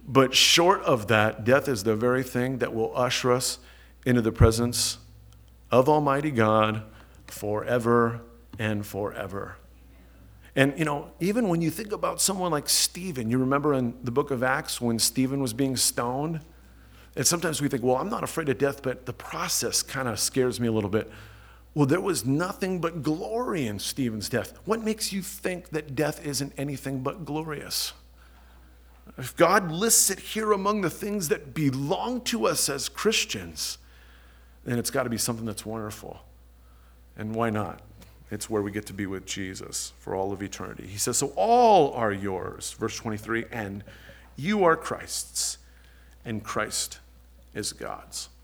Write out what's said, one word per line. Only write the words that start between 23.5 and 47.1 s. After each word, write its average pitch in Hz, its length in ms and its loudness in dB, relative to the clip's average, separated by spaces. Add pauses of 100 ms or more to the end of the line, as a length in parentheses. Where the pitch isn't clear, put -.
in 104 100 -4
Stephen's 110 520 -4
death. 110 240 -2 (100)
What 220 180 -2
makes 214 300 -4
you 196 100 -4
think 180 500 -6
that 151 240 -6
death 147 300 -2
isn't 139 320 -4
anything 139 460 -6
but 139 220 -6
glorious? 151 680 -6 (1300)
If 127 180 -10
God 175 360 4
lists 202 380 4
it 190 100 -4
here 214 320 -2
among 202 300 2
the 170 80 2
things 202 400 -4
that - 240 -2
belong 160 680 0
to 220 240 -2
us - 240 2
as 139 180 -4
Christians, - 920 -2 (840)
then 120 140 -2
it's 113 140 -2
gotta 127 180 0
be 117 80 -2
something 113 280 -4
that's 104 200 -8
wonderful. 107 540 -10 (960)
And 107 160 -6
why 113 160 0
not? 104 320 -4 (480)
It's 104 200 -10
where 107 120 0
we 101 100 -2
get 104 160 -6
to - 60 -14
be 98 120 -4
with 92 200 -8
Jesus - 720 -8
for 98 140 -8
all 95 200 -2
of 95 100 -8
eternity. - 420 -10
He 95 120 -12
says, 117 200 -2
"So 139 180 -2
all 214 580 6
are 113 180 0
yours," 95 600 -6
verse 110 240 -4
twenty-three, 113 540 -4
"and 104 320 -8 (520)
you 190 300 0
are 165 100 6
Christ's, - 840 -6 (680)
and 107 180 -6
Christ - 560 -4 (560)